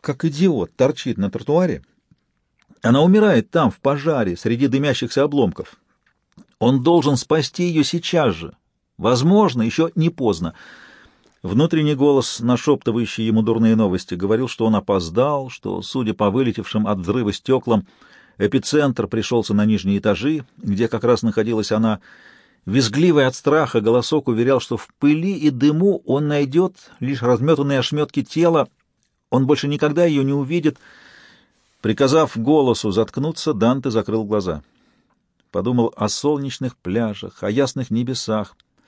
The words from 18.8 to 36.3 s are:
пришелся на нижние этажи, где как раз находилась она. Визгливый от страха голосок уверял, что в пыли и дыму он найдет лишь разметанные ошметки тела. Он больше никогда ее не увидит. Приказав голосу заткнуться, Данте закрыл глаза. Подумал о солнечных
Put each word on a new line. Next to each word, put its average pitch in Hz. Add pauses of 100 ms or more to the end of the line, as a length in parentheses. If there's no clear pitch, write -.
пришелся 113
на 104
нижние 101
этажи, 110 (120)
где 101
как 110
раз 117
находилась 110
она. 107 (640)
Визгливый 135
от 127
страха 143
голосок 120
уверял, 120
что -
в - (120)
пыли 160
и 151
дыму 151
он 147
найдет 147 (240)
лишь 127
разметанные 139
ошметки 147
тела. 165 (640)
Он 131
больше 143
никогда 151
ее 147
не 135
увидит. 143 (1040)
Приказав 131
голосу 120
заткнуться, 139
Данте 123
закрыл 110
глаза. 92 (880)
Подумал 117
о 107
солнечных 139